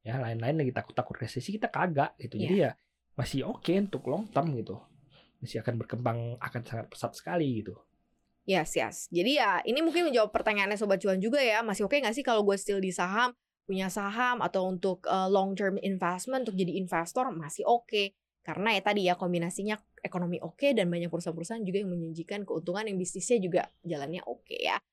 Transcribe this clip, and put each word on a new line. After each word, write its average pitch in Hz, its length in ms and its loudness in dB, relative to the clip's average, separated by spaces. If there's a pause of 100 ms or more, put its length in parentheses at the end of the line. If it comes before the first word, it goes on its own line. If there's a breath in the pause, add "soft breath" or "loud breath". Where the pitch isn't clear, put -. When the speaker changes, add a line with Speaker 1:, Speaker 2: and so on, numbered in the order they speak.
Speaker 1:
Ya, 113 160 -6
lain-lain 117 400 0
lagi 131 160 2
takut-takut - 460 -4
resesi, 120 320 -6
kita 214 180 -2
kagak 151 480 0
gitu. 117 220 -8
Jadi 175 160 2
Speaker 2:
Iya. 185 100 6
Speaker 1:
ya, 123 60 2 (420)
masih 135 320 -2
oke - 260 -4
untuk 190 360 0
long 170 200 -2
term 160 280 0
gitu. 107 240 -6 (600 soft breath)
Masih 120 220 -6
akan 117 160 -2
berkembang, 117 420 -2 (200)
akan - 240 -8
sangat 113 260 -8
pesat - 240 -6
sekali 151 480 -2
gitu. - 140 -10 (720)
Speaker 2:
Yes, 180 300 0
yes. - 360 -2
Jadi 185 240 4
ya, 208 280 4
ini 285 200 0
mungkin 330 240 2
menjawab 226 240 4
pertanyaannya 208 460 0
Sobat 202 220 2
Cuan 190 200 2
juga 226 200 2
ya. 226 220 4
Masih 214 240 -2
oke 196 100 0
nggak 240 200 2
sih 277 80 -4
kalau 226 180 4
gue 202 140 4
still 196 240 -2
di 190 120 0
saham, 202 440 0 (280)
punya 190 280 -2
saham, 220 500 0
atau 185 240 0
untuk, 185 400 0
eh, 190 240 2
long 196 240 4
term 196 240 2
investment, 196 680 -2
untuk 208 100 -4
jadi 180 220 0
investor, 180 500 -2
masih 160 380 -6
oke. 208 480 2 (260)
Karena 180 300 -2
ya 202 100 2
tadi 208 220 2
ya, 180 160 4
kombinasinya 180 560 -2 (240)
ekonomi 175 400 -4
oke 277 320 0
dan 240 160 4
banyak 170 240 0
perusahaan-perusahaan 175 500 -6
juga 196 220 -2
yang 190 80 -4
menjanjikan 170 560 -6
keuntungan 180 400 -4
yang 202 80 -4
bisnisnya 185 480 0
juga 180 200 2 (200)
jalannya 160 400 -6
oke - 320 -10
ya. - 240 0 (140)